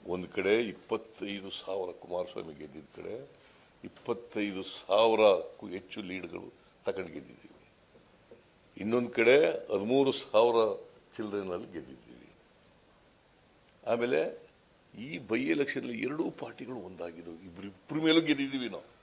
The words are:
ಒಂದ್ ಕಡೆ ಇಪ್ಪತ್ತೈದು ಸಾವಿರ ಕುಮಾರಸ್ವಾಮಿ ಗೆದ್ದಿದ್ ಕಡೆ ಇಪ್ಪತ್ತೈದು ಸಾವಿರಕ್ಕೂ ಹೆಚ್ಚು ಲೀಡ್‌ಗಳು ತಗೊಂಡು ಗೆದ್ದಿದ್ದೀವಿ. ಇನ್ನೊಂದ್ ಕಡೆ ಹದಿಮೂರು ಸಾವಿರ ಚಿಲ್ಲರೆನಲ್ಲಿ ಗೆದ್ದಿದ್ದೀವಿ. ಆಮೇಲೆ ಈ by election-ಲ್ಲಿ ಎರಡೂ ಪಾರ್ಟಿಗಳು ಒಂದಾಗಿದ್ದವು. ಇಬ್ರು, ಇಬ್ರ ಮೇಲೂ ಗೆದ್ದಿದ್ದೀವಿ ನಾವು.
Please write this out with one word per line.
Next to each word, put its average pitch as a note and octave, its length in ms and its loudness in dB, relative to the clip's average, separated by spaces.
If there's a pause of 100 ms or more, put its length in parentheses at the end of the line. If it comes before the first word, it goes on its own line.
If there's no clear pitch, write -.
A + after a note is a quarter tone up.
ಒಂದ್ F2+ 200 -4
ಕಡೆ G2+ 340 2
ಇಪ್ಪತ್ತೈದು G2+ 880 -6
ಸಾವಿರ F#2+ 400 -6
ಕುಮಾರಸ್ವಾಮಿ F2 640 -8
ಗೆದ್ದಿದ್ D2 420 -16
ಕಡೆ A#2+ 340 -12 (540)
ಇಪ್ಪತ್ತೈದು G2+ 760 -4
ಸಾವಿರಕ್ಕೂ G#2 1040 4
ಹೆಚ್ಚು G2 340 -10
ಲೀಡ್‌ಗಳು F2+ 500 -10 (320)
ತಗೊಂಡು F#2 280 -4
ಗೆದ್ದಿದ್ದೀವಿ. - 580 -16 (1040)
ಇನ್ನೊಂದ್ A#2 360 0
ಕಡೆ C3+ 380 8
ಹದಿಮೂರು A#2+ 600 2
ಸಾವಿರ A2+ 760 2 (280)
ಚಿಲ್ಲರೆನಲ್ಲಿ G2+ 560 -6
ಗೆದ್ದಿದ್ದೀವಿ. B1+ 580 -16 (1600)
ಆಮೇಲೆ A#2+ 600 0 (500)
ಈ D3+ 200 -10
by A#2 220 -2
election-ಲ್ಲಿ C3 600 -2
ಎರಡೂ D3+ 280 -2
ಪಾರ್ಟಿಗಳು B2 460 -12
ಒಂದಾಗಿದ್ದವು. E2+ 580 -12
ಇಬ್ರು, F#2 320 -16
ಇಬ್ರ - 280 -12
ಮೇಲೂ D#3+ 260 6
ಗೆದ್ದಿದ್ದೀವಿ C#3 480 0
ನಾವು. E2+ 340 -12